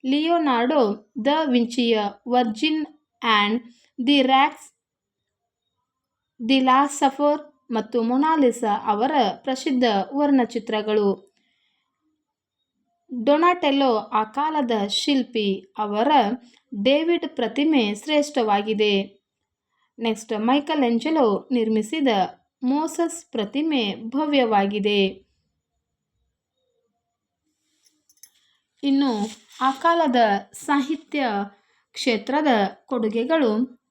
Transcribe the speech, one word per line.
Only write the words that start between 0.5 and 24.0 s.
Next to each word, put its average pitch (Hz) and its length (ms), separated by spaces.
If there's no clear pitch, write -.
ದ - 20
ವಿಂಚಿಯ 233 540
ವರ್ಜಿನ್ 254 580
and 226 140
ದಿ 285 160
ರಾಕ್ಸ್, 269 500
ದಿ 269 120
ಲಾಸ್ಟ್ 269 380
ಸಫರ್ 294 720
ಮತ್ತು 226 320
ಮೊನಾಲಿಸಾ 254 840
ಅವರ 220 280
ಪ್ರಸಿದ್ಧ 254 480
ವರ್ಣಚಿತ್ರಗಳು. 220 1200
ಡೊನಾಟೆಲ್ಲೋ 285 720
ಆ 214 280
ಕಾಲದ 240 600
ಶಿಲ್ಪಿ, 214 920
ಅವರ 214 340
ಡೇವಿಡ್ 320 460
ಪ್ರತಿಮೆ 240 680
ಶ್ರೇಷ್ಠವಾಗಿದೆ. 214 1300
ನೆಕ್ಸ್ಟ್, 226 380
ಮೈಕಲ್ 277 480
ಎಂಜಲೋ 233 680
ನಿರ್ಮಿಸಿದ 220 560
ಮೋಸಸ್ 320 640
ಪ್ರತಿಮೆ 233 680
ಭವ್ಯವಾಗಿದೆ. 214 1300